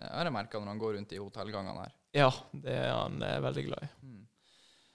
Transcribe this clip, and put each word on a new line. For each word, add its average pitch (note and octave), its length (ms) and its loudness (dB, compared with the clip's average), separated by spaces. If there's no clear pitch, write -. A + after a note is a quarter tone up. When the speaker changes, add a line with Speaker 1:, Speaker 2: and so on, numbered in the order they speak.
Speaker 1:
har E3+ 240 -2
jeg C#3+ 80 0
merket G#2 240 -2
når G#2 140 -4
han G#2+ 80 -4
går A2 160 0
rundt G2+ 180 -6
i G2 80 -4
hotellgangene G2+ 640 -6
her. - 80 -10
Speaker 2:
Ja, C#3 180 10
det C3+ 260 -4
er B2+ 160 2
han, A#2 320 0
eh, - 160 0
veldig C3+ 260 0
glad - 220 -4
i. - 20 -4
Speaker 1:
Mm. A2+ 240 -16